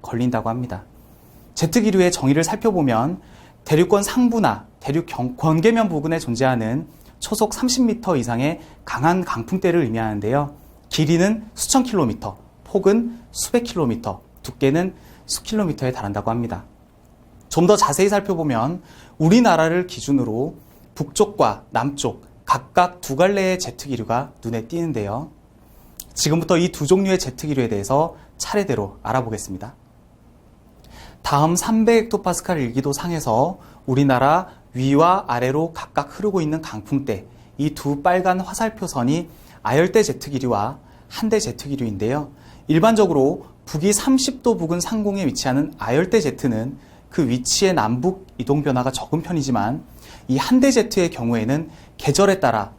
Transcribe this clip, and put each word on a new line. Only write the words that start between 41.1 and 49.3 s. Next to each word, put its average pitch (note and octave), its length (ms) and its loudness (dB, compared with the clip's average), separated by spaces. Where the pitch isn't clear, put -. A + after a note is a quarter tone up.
제트기류인데요. B2 880 -4
일반적으로 E3 800 4
북위 F3 280 0
삼십 C4 500 0
도 A3+ 140 4
부근 E3+ 240 -2
상공에 G3+ 460 -2
위치하는 C#3 520 0
아열대 E3 420 2
제트는 B2+ 580 -4
그 D3 200 0
위치의 B2+ 460 0
남북 B2+ 520 -2
이동 C#3+ 240 0
변화가 C3 280 0
적은 - 320 -6
편이지만 C3 600 -2